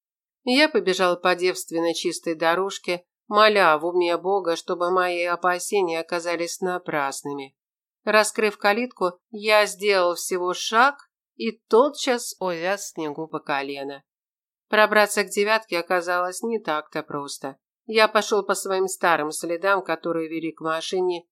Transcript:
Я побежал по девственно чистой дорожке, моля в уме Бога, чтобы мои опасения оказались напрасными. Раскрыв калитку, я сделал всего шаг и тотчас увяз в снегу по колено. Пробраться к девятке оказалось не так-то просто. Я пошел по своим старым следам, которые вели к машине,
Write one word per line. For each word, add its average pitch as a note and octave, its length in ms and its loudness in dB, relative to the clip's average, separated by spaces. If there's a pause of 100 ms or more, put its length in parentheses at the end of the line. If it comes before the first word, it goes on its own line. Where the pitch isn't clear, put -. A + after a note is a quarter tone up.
(440)
Я C#4 240 4
побежал F#3 500 2
по F3+ 160 2
девственно E3+ 600 -2
чистой E3+ 400 -4
дорожке, F3 680 -2 (240)
моля G#3 500 6
в D#3 60 -4
уме F3 320 2
Бога, E3+ 400 0
чтобы F3 340 -4
мои F3+ 340 0
опасения F3 760 0
оказались E3+ 600 -4
напрасными. C#3+ 920 -6 (540)
Раскрыв G#3+ 480 2
калитку, G#3 640 0 (100)
я G#3 360 4
сделал F3+ 480 2
всего F3+ 400 -4
шаг B3 560 0 (260)
и A3+ 160 -4
тотчас A#3+ 880 0
увяз F#3 400 -4
в - 140 -12
снегу D#3 340 -8
по D#3 100 -8
колено. C#3 640 -6 (640)
Пробраться G#3+ 560 4
к F#3 40 -8
девятке G#3 500 -2
оказалось F3+ 640 -2
не A3+ 160 -4
так-то D3+ 440 -4
просто. C#3+ 560 -10 (260)
Я A3 240 4
пошел G#3 360 0
по G3 100 0
своим F#3+ 340 -2
старым D#3+ 420 0
следам, F3 520 -2
которые E3 460 -4
вели D#3+ 240 -6
к - 100 -18
машине, F3 680 -4